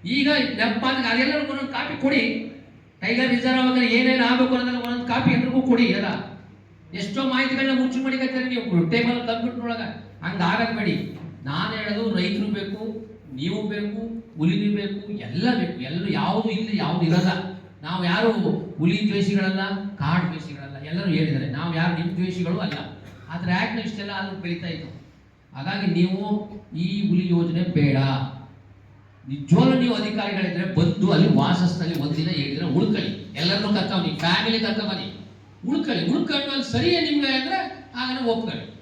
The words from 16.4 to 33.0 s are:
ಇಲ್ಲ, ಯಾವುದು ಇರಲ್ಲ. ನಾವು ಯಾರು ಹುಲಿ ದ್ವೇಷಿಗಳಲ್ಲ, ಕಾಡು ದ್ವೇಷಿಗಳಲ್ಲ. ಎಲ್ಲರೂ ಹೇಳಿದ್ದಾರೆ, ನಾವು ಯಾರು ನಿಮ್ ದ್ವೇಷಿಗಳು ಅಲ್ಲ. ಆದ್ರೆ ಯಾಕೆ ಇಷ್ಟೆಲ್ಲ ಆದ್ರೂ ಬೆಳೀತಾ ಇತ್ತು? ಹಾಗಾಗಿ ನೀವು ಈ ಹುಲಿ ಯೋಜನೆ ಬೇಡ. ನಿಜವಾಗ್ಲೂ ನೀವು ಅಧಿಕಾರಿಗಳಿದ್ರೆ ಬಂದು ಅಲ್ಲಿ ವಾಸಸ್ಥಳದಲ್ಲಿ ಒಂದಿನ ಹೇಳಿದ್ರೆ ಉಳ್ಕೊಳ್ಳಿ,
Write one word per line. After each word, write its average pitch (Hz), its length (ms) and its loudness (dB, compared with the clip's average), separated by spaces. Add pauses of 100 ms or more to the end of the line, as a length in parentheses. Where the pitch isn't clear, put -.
ಇಲ್ಲ, 226 240 -2
ಯಾವುದು 165 340 0
ಇರಲ್ಲ. 185 220 4 (540)
ನಾವು 180 220 -4
ಯಾರು 214 280 4 (460)
ಹುಲಿ 202 300 2
ದ್ವೇಷಿಗಳಲ್ಲ, 196 520 2 (360)
ಕಾಡು 160 300 0
ದ್ವೇಷಿಗಳಲ್ಲ. 143 500 -8
ಎಲ್ಲರೂ 170 340 -4
ಹೇಳಿದ್ದಾರೆ, 139 400 0
ನಾವು 160 240 -4
ಯಾರು 165 240 0
ನಿಮ್ 175 180 -2
ದ್ವೇಷಿಗಳು 180 420 -2
ಅಲ್ಲ. - 140 -2 (560)
ಆದ್ರೆ 180 240 -4
ಯಾಕೆ 226 360 -2
ಇಷ್ಟೆಲ್ಲ 202 220 -8
ಆದ್ರೂ 190 260 -6
ಬೆಳೀತಾ 170 300 -6
ಇತ್ತು? - 380 -10 (520)
ಹಾಗಾಗಿ 190 300 -4
ನೀವು 190 640 2 (260)
ಈ 196 320 0
ಹುಲಿ 175 220 2
ಯೋಜನೆ 165 320 2
ಬೇಡ. 139 340 4 (1300)
ನಿಜವಾಗ್ಲೂ 247 520 4
ನೀವು 240 140 2
ಅಧಿಕಾರಿಗಳಿದ್ರೆ 196 800 -2
ಬಂದು 170 380 4
ಅಲ್ಲಿ - 220 6
ವಾಸಸ್ಥಳದಲ್ಲಿ 165 680 2
ಒಂದಿನ 160 260 -2
ಹೇಳಿದ್ರೆ 143 380 -2
ಉಳ್ಕೊಳ್ಳಿ, 202 680 0